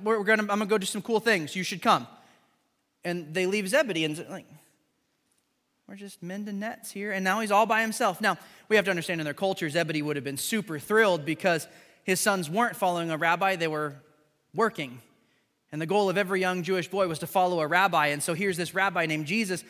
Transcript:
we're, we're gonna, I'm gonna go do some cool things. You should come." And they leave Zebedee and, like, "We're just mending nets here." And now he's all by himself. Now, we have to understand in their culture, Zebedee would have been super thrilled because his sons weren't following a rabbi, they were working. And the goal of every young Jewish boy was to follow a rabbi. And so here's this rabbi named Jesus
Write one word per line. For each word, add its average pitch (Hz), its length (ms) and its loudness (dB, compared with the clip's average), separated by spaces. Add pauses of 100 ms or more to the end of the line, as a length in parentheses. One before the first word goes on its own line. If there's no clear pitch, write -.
we're, 214 180 0
we're 202 40 -2
gonna, 214 200 4
I'm 208 40 -4
gonna 202 180 0
go 208 120 2
do 190 80 -4
some 196 160 -6
cool 226 180 0
things. 190 380 0
You 185 60 -4
should 170 180 -6
come." 156 260 4 (960)
And 175 320 -6
they 185 100 2
leave 190 240 0
Zebedee 208 340 2
and, 151 280 -4
like, 139 160 -14 (1400)
"We're 196 80 -18
just 196 300 -18
mending 202 340 -8
nets - 320 -8
here." 202 220 -8
And 190 120 -2
now 190 160 2
he's 214 120 -2
all 208 160 6
by 220 140 4
himself. 220 380 0
Now, 196 200 2 (280)
we 214 100 6
have 190 80 6
to 196 40 0
understand 170 320 -2
in 151 40 -4
their 143 100 -4
culture, 190 340 -2
Zebedee 160 320 0
would 147 140 -2
have 139 100 -4
been 139 120 -6
super 175 420 -4
thrilled 208 440 2
because 160 440 0 (360)
his 185 160 0
sons 185 300 0
weren't 214 260 0
following 175 360 0
a 160 60 -2
rabbi, 175 400 2
they 165 100 0
were 151 260 -4 (640)
working. 151 480 -2 (680)
And 151 80 -6
the 160 60 -4
goal 196 240 4
of 180 80 0
every 196 220 0
young 185 240 0
Jewish 180 240 0
boy 190 200 0
was 156 120 -4
to 170 80 -8
follow 180 320 2
a 151 80 0
rabbi. 175 400 4
And 147 160 -2
so 175 100 -2
here's 185 240 -2
this 170 160 -6
rabbi 180 320 0
named 156 220 -2
Jesus 185 420 -2